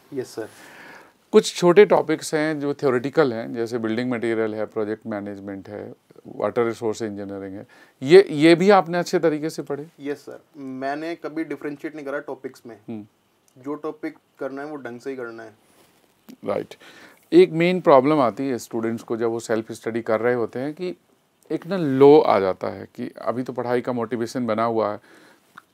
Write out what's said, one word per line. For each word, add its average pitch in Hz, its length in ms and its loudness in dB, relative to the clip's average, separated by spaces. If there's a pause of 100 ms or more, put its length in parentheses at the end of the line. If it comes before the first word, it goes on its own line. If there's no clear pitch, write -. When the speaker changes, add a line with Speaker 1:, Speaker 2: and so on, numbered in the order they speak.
(140)
Speaker 1:
यस, 127 120 -8
सर। 107 220 -12 (840)
Speaker 2:
कुछ 214 220 4
छोटे 175 300 8
टॉपिक्स 156 500 2
हैं 156 260 -2
जो 143 140 -2
थ्योरेटिकल 131 580 2
हैं, 123 220 -8
जैसे 117 240 -4
बिल्डिंग 113 320 -2
मटेरियल 113 440 -2
है, 107 120 -6
प्रोजेक्ट 110 400 -6
मैनेजमेंट 101 600 -10
है, 101 240 -14 (440)
वाटर 104 280 -2
रिसोर्स 110 380 -4
इंजीनियरिंग 98 520 -10
है, 107 120 -16 (360)
ये, 165 280 10
ये 160 240 6
भी 185 160 4
आपने 175 280 4
अच्छे 175 200 -2
तरीके 156 320 0
से 156 120 -10
पढ़े? 143 240 -10 (140)
Speaker 1:
यस, 139 180 -8
सर। - 240 -18 (140)
मैंने 139 580 -8
कभी 160 300 -8
डिफरेंशिएट 147 520 -10
नहीं 147 100 -14
करा 139 120 -6
टॉपिक्स 135 480 -12
में, 113 100 -16 (120)
Speaker 2:
हम्म। 107 180 -10 (560)
Speaker 1:
जो 143 120 -8
टॉपिक 151 420 -10 (220)
करना 139 240 -10
है 147 60 -12
वो 151 80 -12
ढंग 120 240 -14
से 139 100 -10
ही 135 60 -10
करना 117 260 -12
है। 107 120 -20 (920)
Speaker 2:
राइट। 107 300 -6 (580)
एक 165 200 6
मेन 175 280 0
प्रॉब्लम 151 400 6
आती 131 280 0
है 123 100 -4
स्टूडेंट्स 113 440 -6
को 120 140 -6
जब 113 100 -2
वो 117 140 -4
सेल्फ 113 320 -4
स्टडी 113 300 -6
कर 110 180 0
रहे 123 140 0
होते 117 240 -4
हैं 147 160 -8
कि 180 220 -8 (540)
एक - 160 -6
ना 185 100 -4
लो 143 440 8
आ 110 200 4
जाता 95 280 -2
है 98 260 -10
कि 120 160 -10 (120)
अभी 117 200 -6
तो 127 100 -10
पढ़ाई 123 280 -2
का 127 120 -6
मोटिवेशन 117 540 -6
बना 110 180 0
हुआ 110 280 0
है, - 340 -18 (480)